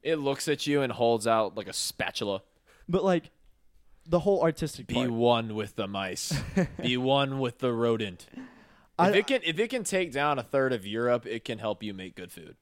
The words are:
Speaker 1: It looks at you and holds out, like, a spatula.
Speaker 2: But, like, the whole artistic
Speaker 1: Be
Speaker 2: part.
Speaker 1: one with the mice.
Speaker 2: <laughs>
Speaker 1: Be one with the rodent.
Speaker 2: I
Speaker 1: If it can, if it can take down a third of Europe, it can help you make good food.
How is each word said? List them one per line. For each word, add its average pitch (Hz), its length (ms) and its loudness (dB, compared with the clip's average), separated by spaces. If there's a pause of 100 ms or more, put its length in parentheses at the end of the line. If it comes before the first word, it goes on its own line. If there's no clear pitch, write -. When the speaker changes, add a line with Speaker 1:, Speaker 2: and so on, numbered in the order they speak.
Speaker 1:
It 160 140 0
looks 139 320 -2
at 147 180 0
you 143 160 4
and 123 100 -2
holds 117 340 2
out, 110 300 2
like, 104 100 -8
a 92 60 -12
spatula. - 680 -4 (440)
Speaker 2:
But, 185 180 0
like, 180 260 2 (760)
the 170 120 2
whole 180 240 4
artistic 156 440 -2
Speaker 1:
Be 120 100 -4
Speaker 2:
part. 123 140 0
Speaker 1:
one 117 440 2
with 107 220 -6
the 98 120 -2
mice. 98 500 -4 (200)
Speaker 2:
<laughs> - 240 -2
Speaker 1:
Be 123 160 0
one 135 400 2
with 127 220 -4
the 123 120 2
rodent. 113 540 0 (720)
Speaker 2:
I 175 100 6
Speaker 1:
If 208 80 2
it 208 100 4
can, 262 180 2
if 165 140 -2
it 220 120 0
can 247 120 -4
take 185 300 -2
down 143 260 0
a 120 40 -4
third 131 320 2
of 98 120 -6
Europe, 117 380 0
it 113 220 -6
can 113 120 -6
help 107 240 -4
you 104 120 -6
make 95 220 -12
good 92 160 -14
food. 82 300 -18